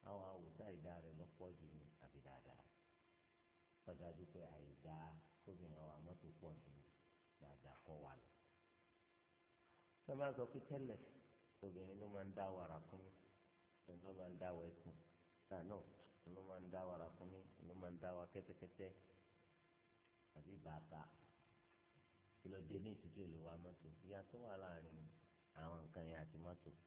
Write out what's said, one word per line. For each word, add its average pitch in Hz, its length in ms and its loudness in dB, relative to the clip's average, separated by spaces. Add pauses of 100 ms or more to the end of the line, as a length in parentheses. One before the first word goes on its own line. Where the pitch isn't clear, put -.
Àwọn 98 240 2
àwòtá 90 400 -2
ìdá 87 320 2
rẹ̀ 80 160 -4
lọ 80 160 0
pọ̀ 92 200 -2
jù 78 180 -6
ní 76 160 -6 (120)
àbí 67 240 -12
dáadáa. 67 420 -8 (1200)
Ó 92 60 2
dájú 82 320 0
pé 85 160 -4 (100)
àìdá 73 440 -4 (420)
kóbìnrin 85 420 -2
wa 76 180 -2
mọ́tò 85 380 -4
pọ̀ 82 180 -2
jù 71 200 -6 (680)
dáadáa 69 380 -8
kọ́ - 160 -2
wa 101 180 -2
lọ. 64 140 -10 (1800)
Tó 147 60 6
bá 139 160 10
sọ 123 160 8
pé 131 140 2
tẹ́lẹ̀, 131 400 4 (640)
obìnrin 95 340 0
ló 104 100 2
máa 98 180 4
ń 98 80 4
dá 98 140 8
wàrà 87 320 4
fún 92 220 -4
mi. 95 100 -6 (760)
Òun 87 120 -4
ló 95 140 -2
máa 92 160 2
ń 87 80 0
dá 90 120 6
wa 85 140 6
ẹkùn. 85 320 -2 (560)
Ah, 87 120 4
no, 98 140 4 (400)
òun - 140 -6
ló 95 120 -2
máa 92 160 0
ń 92 100 -2
dá 92 120 6
wàrà 87 280 6
fún 90 180 -2
mi, 95 180 -2
òun - 200 -8
ló 87 100 -2
máa 90 160 4
ń 87 80 2
dá 90 120 6
wa 90 140 6
kẹ́tẹ́kẹ́tẹ́. 92 680 0 (1400)
Àbí 78 220 -6
bàbá. 78 440 0 (1300)
Kí - 140 -12
ló 98 120 2
dé 82 180 4
ní 98 140 6
ìtútù 87 300 -2
ìlú 80 200 2
wa 82 140 0
mọ́tò? 85 320 -4 (120)
Ìyàtọ̀ 98 400 -2
wà 117 160 0
láàrin 82 440 0 (560)
àwọn 82 240 4
nǹkan 80 260 0
yẹn 82 140 2
àti 80 180 0
mọ́tò. 85 340 0 (160)